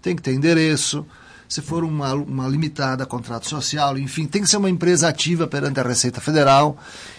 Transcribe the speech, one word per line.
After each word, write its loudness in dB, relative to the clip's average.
tem -2
que -8
ter -2
endereço, 2
se -6
for -4
uma, -2
uma -4
limitada, -2
contrato -8
social, -2
enfim, -4
tem -2
que 0
ser 4
uma 2
empresa 4
ativa 0
perante -2
a 0
Receita -2
Federal. 4